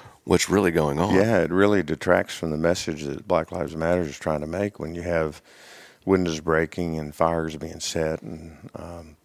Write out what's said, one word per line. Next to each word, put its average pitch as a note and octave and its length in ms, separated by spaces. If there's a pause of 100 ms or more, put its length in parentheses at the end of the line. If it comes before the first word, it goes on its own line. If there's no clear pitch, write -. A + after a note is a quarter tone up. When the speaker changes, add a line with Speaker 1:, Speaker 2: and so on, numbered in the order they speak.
(240)
Speaker 1:
what's - 240
really F#2+ 220
going D#2 300
on. G2 140
Speaker 2:
Yeah, G#2 260
it D#2+ 100
really G2 320
detracts F2 540
from D#2+ 160
the D2+ 60
message E2 440
that C#2 240
Black E2 240
Lives D#2+ 240
Matter E2+ 280
is D2 140
trying D2+ 260
to D2+ 40
make G2 320
when D#2+ 160
you E2+ 80
have D#2+ 400 (600)
windows F2+ 360
breaking D#2+ 580
and D2 140
fires D#2+ 440
being D#2+ 240
set D#2+ 420
and, E2 540
um, E2 480